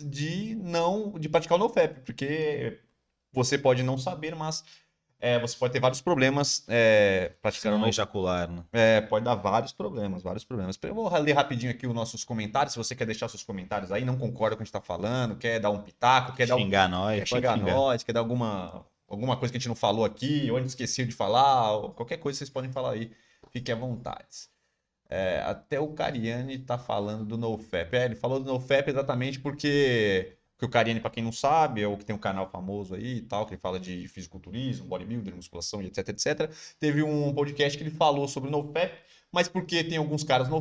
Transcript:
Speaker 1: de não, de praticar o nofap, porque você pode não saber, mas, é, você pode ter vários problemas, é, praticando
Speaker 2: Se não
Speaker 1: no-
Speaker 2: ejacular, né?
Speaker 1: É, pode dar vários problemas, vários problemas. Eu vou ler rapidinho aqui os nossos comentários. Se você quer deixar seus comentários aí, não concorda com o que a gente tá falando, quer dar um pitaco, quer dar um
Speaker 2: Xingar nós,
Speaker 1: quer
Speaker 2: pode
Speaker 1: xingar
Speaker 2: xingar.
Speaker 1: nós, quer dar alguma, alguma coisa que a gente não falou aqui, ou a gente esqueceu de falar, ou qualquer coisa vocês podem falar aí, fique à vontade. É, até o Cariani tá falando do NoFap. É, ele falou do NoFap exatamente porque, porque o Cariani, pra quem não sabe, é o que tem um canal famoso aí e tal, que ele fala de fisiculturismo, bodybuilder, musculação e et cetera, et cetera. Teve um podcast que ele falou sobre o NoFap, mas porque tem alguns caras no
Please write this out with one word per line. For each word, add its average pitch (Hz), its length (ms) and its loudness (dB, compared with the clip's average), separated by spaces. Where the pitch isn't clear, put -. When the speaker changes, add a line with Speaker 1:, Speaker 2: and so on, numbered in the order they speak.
Speaker 1:
de 165 520 -4
não, 185 640 0
de 156 100 -4
praticar 160 280 4
o - 20 6
nofap, 185 460 2
porque 139 760 -4
você 127 260 2
pode 127 240 4
não 131 160 0
saber, 156 380 -6
mas, 156 260 -6
é, 120 180 4
você 117 180 -4
pode 127 160 0
ter 127 80 0
vários 127 200 2
problemas, 143 680 2
é, 104 640 6
praticando 107 320 0
Speaker 2:
Se 107 60 2
não 110 60 2
Speaker 1:
no- - 20 4
Speaker 2:
ejacular, 92 600 0
né? 87 140 -10
Speaker 1:
É, 113 280 8
pode 107 240 0
dar 123 100 2
vários 101 380 0
problemas, 104 500 -6
vários 92 220 -6
problemas. 95 360 -6
Eu 160 140 -6
vou 214 240 -2
ler 147 140 4
rapidinho 127 400 2
aqui 123 160 -6
os 120 60 -2
nossos 113 300 -6
comentários. 117 480 -2
Se - 60 -8
você 117 160 -6
quer 120 120 -2
deixar 110 220 -4
seus - 140 -14
comentários 95 480 -6
aí, 107 140 0
não 127 120 0
concorda 110 380 0
com 110 80 -8
o - 20 -4
que - 0 -
a - 20 -14
gente - 60 -18
tá 101 80 -6
falando, 107 560 -2
quer 117 220 -2
dar 104 120 2
um 101 120 -2
pitaco, 127 540 2
quer 123 100 4
dar 123 80 2
um 123 60 4
Speaker 2:
Xingar 95 280 4
nós, 95 300 0
Speaker 1:
quer 95 100 -2
Speaker 2:
pode 123 180 0
Speaker 1:
xingar 120 120 4
Speaker 2:
xingar. 92 160 2
Speaker 1:
nós, 95 300 2
quer - 80 -4
dar 113 80 2
alguma, 107 680 -2
alguma 120 280 -2
coisa 123 140 -2
que 127 60 -6
a 120 40 -2
gente 123 80 -4
não 117 80 -2
falou 110 280 4
aqui, 127 460 0
ou 120 60 2
a 131 40 2
gente 131 100 -2
esqueceu 127 340 -4
de 117 100 -4
falar, 120 580 6
ou 104 180 -2
qualquer - 280 -8
coisa 139 200 -4
vocês 139 120 -10
podem 131 200 -6
falar 131 220 -4
aí, 113 180 -4
fique 123 220 -6
à - 20 0
vontade. - 720 -8
É, 92 360 0
até - 340 -4
o 151 80 -2
Cariani 131 680 -4
tá 127 180 -6
falando 107 480 -4
do 113 140 -6
NoFap. 107 580 -4
É, 123 80 2
ele 117 100 -2
falou 127 260 -2
do 131 120 -8
NoFap 135 380 2
exatamente 131 500 -2
porque, 127 920 2
porque - 120 -4
o - 20 0
Cariani, 113 320 2
pra - 80 -4
quem 113 160 -6
não 113 80 -2
sabe, 139 480 2
é 104 80 2
o 101 80 -2
que 101 80 -12
tem 110 100 -4
um 101 40 -8
canal 95 320 -2
famoso 95 440 -8
aí 117 220 -6
e 110 60 -6
tal, 104 240 -4
que 101 80 -12
ele 90 60 -14
fala 92 200 -4
de 92 280 -10
fisiculturismo, 95 800 -8
bodybuilder, 92 480 -6
musculação 90 460 -10
e 92 60 -6
et 90 80 -10
cetera, 101 200 -4
et - 60 -10
cetera. 151 300 0
Teve 151 240 2
um 147 300 0
podcast 143 460 0
que 151 60 -8
ele 156 60 -4
falou 143 380 2
sobre 135 220 -6
o - 20 -2
NoFap, 147 400 -2
mas 175 160 2
porque 175 380 -2
tem 165 140 -2
alguns 151 260 -2
caras 127 240 4
no 160 120 0